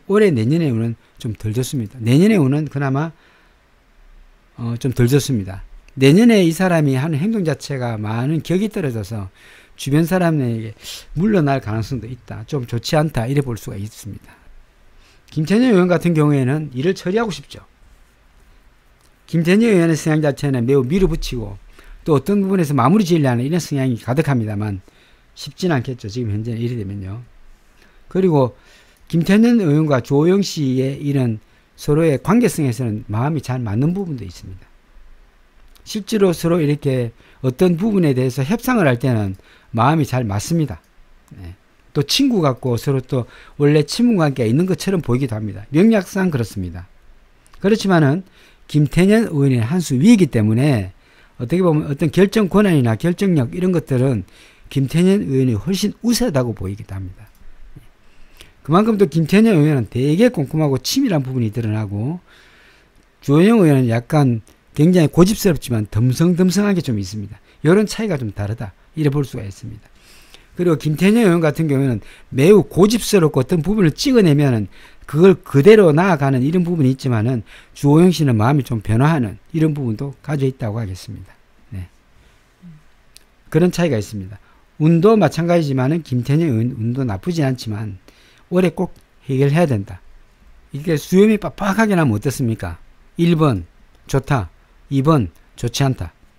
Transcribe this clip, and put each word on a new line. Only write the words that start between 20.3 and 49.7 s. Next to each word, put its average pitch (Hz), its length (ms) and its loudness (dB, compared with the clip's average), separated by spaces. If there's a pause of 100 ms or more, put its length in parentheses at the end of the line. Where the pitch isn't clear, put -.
매우 135 180 2
밀어붙이고 131 760 -4 (480)
또 160 80 0
어떤 202 280 0
부분에서 185 320 0
마무리 147 300 4
지으려는 139 400 0
이런 160 160 -2
성향이 131 380 -4
가득합니다만 107 840 -4 (520)
쉽진 - 380 -6
않겠죠. 120 360 -4
지금 110 240 -6
현재는 110 300 -6
이래 120 160 -4
되면요. 98 440 -10 (840)
그리고 156 480 2 (520)
김천년 220 520 2
의원과 147 420 2
주호영 165 400 2
씨의 135 600 -4
이런 131 380 -2 (360)
서로의 151 480 0
관계성에서는 135 840 0
마음이 127 340 -4
잘 127 180 -6
맞는 123 340 -2
부분도 170 300 -8
있습니다. 92 420 -18 (1200)
실제로 196 480 0
서로 165 300 0
이렇게 135 500 -2 (300)
어떤 170 340 2
부분에 180 380 2
대해서 127 300 -2
협상을 226 440 0
할 123 120 0
때는 107 360 -2 (360)
마음이 135 340 0
잘 127 180 -4
맞습니다. 117 560 -4 (520)
네. 92 240 -20 (380)
또 - 100 -2
친구 247 380 0
같고 127 340 -2
서로 131 240 -2
또 123 260 -4 (300)
원래 147 280 2
친분 233 340 0
관계가 135 280 0
있는 135 200 2
것처럼 185 340 -2
보이기도 127 360 -2
합니다. 101 340 -10
명략상 190 600 2
그렇습니다. 92 600 -6 (720)
그렇지만은 185 600 2 (440)
김태년 185 600 2
의원의 139 340 0
한 147 180 -2